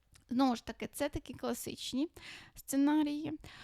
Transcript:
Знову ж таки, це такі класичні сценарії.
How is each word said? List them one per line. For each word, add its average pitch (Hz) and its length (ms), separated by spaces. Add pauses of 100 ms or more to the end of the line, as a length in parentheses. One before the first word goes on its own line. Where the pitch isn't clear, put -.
(300)
Знову 254 260
ж - 100
таки, - 260
це 294 160
такі 285 260
класичні - 760 (460)
сценарії. 294 760 (320)